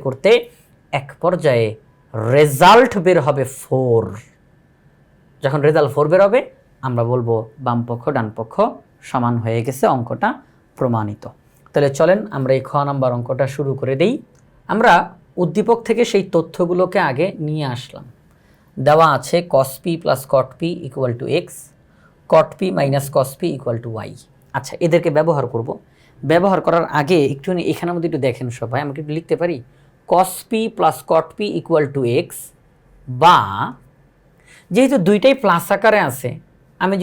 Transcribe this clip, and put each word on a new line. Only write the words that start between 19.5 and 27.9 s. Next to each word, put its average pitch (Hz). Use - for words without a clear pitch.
cos 135
p -
plus 135
cot 131
p -
equal 131
to 127
x, -
cot 156
p -
minus 139
cos 139
p -
equal 123
to 117
y। -
আচ্ছা, 131
এদেরকে 165
ব্যবহার 156
করব। 117
ব্যবহার 175
করার 165
আগে 160
একটুখানি 170
এখানের 170